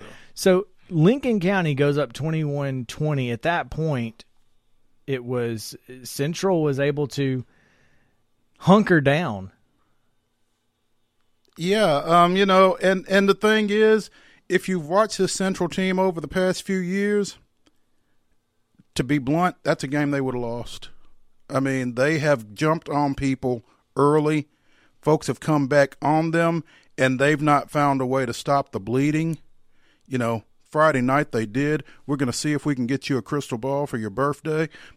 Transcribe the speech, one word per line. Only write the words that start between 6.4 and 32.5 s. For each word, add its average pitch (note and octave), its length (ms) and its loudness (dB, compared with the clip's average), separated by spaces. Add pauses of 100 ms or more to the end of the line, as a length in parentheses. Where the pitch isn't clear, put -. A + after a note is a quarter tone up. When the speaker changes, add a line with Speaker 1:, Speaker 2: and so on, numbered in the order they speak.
Speaker 2:
was C#3 160 0
able C#3+ 280 0
to C3 360 -2 (1120)
hunker F3+ 420 4
down. C3 520 -2 (2000)
Speaker 1:
Yeah, F3+ 420 2
um, F3 380 4
you G3 100 4
know, F#3+ 360 6
and, F#3+ 260 2
and G3 200 4
the G3 60 6
thing G#3+ 360 0
is, A3 400 2 (380)
if F#3 200 -2
you've F3 200 -2
watched G3+ 300 0
this F#3 140 0
Central F#3+ 360 -2
team F#3 300 -2
over F#3 220 0
the D3 80 -10
past F#3 340 -2
few F#3+ 160 -2
years, G3+ 600 -2 (1600)
to D#3 100 -2
be C#3+ 140 0
blunt, D#3+ 440 -2
that's D#3 220 -2
a C#3+ 40 -6
game C#3+ 220 -2
they C#3+ 100 -2
would C3 140 -4
have B2 80 -6
lost. A#2 460 -10 (600)
I C#3 120 -2
mean, C3 340 -2
they C#3+ 240 2
have C3 360 -2
jumped D#3 340 0
on C#3+ 260 0
people C3 480 -4 (340)
early. D3+ 520 2 (540)
Folks D3+ 240 2
have B2+ 140 -4
come D3 260 0
back C#3 340 2
on D#3+ 300 0
them, E3+ 340 0 (320)
and C3 220 2
they've C#3+ 240 2
not D3 280 2
found C#3+ 300 0
a C3 60 -2
way C3 200 0
to A#2+ 80 -4
stop C#3 380 -2
the G#2 80 -6
bleeding. D3 580 -2 (680)
You C3 120 -6
know, A2+ 260 -2 (260)
Friday D3+ 300 4
night C3+ 320 0
they A2+ 140 -2
did. C#3 360 -2 (240)
We're C#3+ 100 -4
gonna C3 160 -2
see D3+ 200 -4